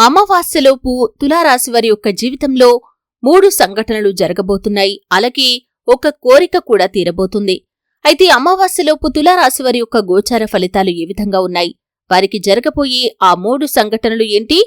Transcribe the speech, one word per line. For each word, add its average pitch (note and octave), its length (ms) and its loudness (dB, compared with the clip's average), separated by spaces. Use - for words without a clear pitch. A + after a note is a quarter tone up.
అమావాస్యలోపు D4+ 840 0
తులారాశి C#4+ 540 0
వారి A3+ 160 2
యొక్క G#3 180 -2
జీవితంలో B3+ 480 0
మూడు F#4 240 4
సంఘటనలు G#3 520 -2
జరగబోతున్నాయి. G3 760 -2
అలాగే B3 320 0
ఒక C#4+ 140 -2
కోరిక D#4+ 340 4
కూడా F#3+ 240 2
తీరబోతుంది. F#3 640 -2
అయితే D#4+ 220 4
అమావాస్యలోపు E4 760 -2
తులారాశి D#4 500 2
వారి A#3+ 160 0
యొక్క A#3 160 -2
గోచార G#3+ 420 0
ఫలితాలు F#3 380 -2
ఏ E3+ 100 -8
విధంగా G3 360 -4
ఉన్నాయి, F3 240 -4
వారికి F#3+ 360 0
జరగబోయే B3+ 560 0
ఆ F3+ 60 4
మూడు C4+ 220 -2
సంఘటనలు A3 500 -2
ఏంటి, D4 280 0